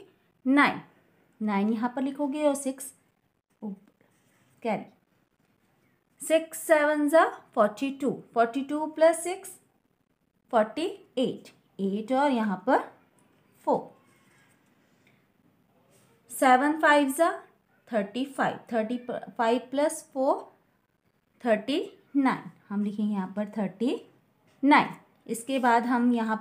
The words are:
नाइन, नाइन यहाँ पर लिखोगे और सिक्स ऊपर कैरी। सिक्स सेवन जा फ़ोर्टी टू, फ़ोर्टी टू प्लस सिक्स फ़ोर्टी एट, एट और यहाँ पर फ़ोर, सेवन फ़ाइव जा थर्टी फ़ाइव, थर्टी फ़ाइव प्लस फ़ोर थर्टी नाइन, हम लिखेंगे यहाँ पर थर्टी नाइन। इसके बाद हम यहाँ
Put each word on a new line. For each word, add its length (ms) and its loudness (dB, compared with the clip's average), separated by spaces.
नाइन, 360 2
नाइन 280 0
यहाँ 260 -2
पर 60 -4
लिखोगे 420 -4
और 120 2
सिक्स 360 -8
ऊपर 440 -14
कैरी। 220 -4
सिक्स 380 0
सेवन 500 2
जा 160 6
फ़ोर्टी 340 0
टू, 100 -2
फ़ोर्टी 300 0
टू 240 -4
प्लस 360 2
सिक्स 260 -8
फ़ोर्टी 320 2
एट, 320 -4
एट 320 -4
और 200 2
यहाँ 360 -2
पर 120 4
फ़ोर, 140 2
सेवन 500 4
फ़ाइव 360 6
जा 140 2
थर्टी 400 -4
फ़ाइव, 320 -2
थर्टी 260 -2
फ़ाइव 520 -2
प्लस 300 -2
फ़ोर 260 0
थर्टी 360 0
नाइन, 360 0
हम 140 -2
लिखेंगे 300 -2
यहाँ 220 -6
पर 220 -4
थर्टी 440 -4
नाइन। 320 4
इसके 320 -6
बाद 260 4
हम 280 2
यहाँ 280 -2